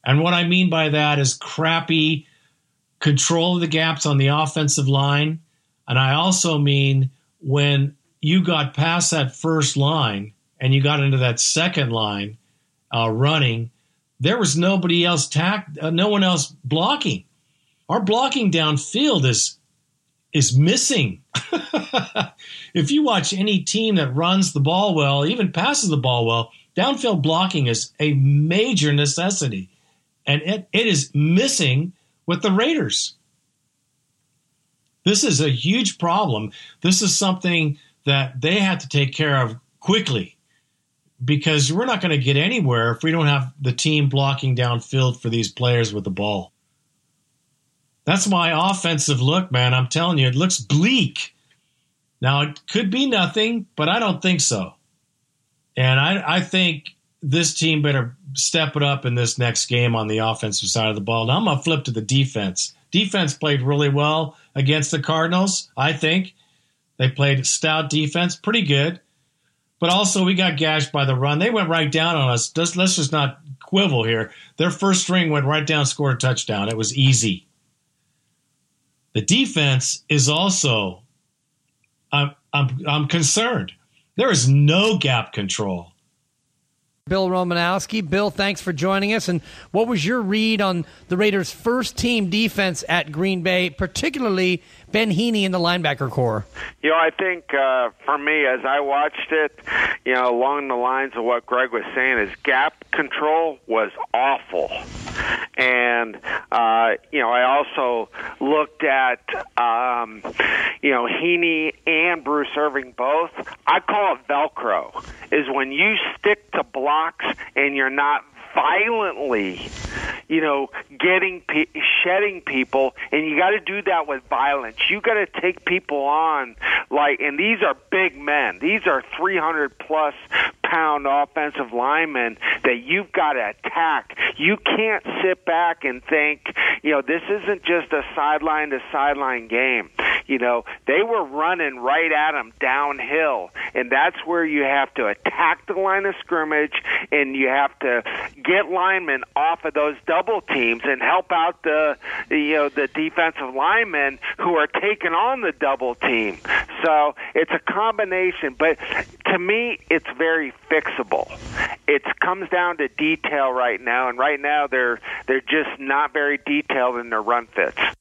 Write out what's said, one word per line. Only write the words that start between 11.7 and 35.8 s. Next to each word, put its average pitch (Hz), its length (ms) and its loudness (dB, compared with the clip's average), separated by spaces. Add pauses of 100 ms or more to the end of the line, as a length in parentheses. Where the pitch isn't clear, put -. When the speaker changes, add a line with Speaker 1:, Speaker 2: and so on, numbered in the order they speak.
Speaker 1:
line, 104 480 -4 (540)
uh, 113 160 0
running, 120 600 0 (480)
there 190 200 2
was 156 180 2
nobody 175 480 2
else 170 240 0
tack-, 180 420 0 (100)
uh, 160 100 -2
no 175 180 2
one 202 160 2
else 175 220 2 (180)
blocking. 185 600 0 (640)
Our 202 120 0
blocking 233 500 0
downfield 165 720 2
is, - 340 0 (760)
is 127 260 4
missing. 170 640 2 (300)
<laughs> 349 100 -2 (1120)
If 151 160 2
you 302 120 4
watch 208 300 0
any 196 280 0
team 214 360 0
that 139 180 0
runs 175 380 2
the 143 80 0
ball 180 340 2
well, 143 300 2
even 208 280 0
passes 226 360 0
the 151 80 2
ball 123 300 0
well, 113 260 0 (240)
downfield 233 460 0
blocking 160 440 2
is 117 320 -2
a 151 140 2
major 151 800 2
necessity. 143 800 -2 (560)
And 147 160 0
it, 180 300 -4
it 226 140 2
is 156 280 0
missing 160 800 2 (320)
with 175 160 -2
the 202 100 2
Raiders. 226 600 0 (1900)
This 202 200 4
is 160 160 2
a 151 80 2
huge 175 500 0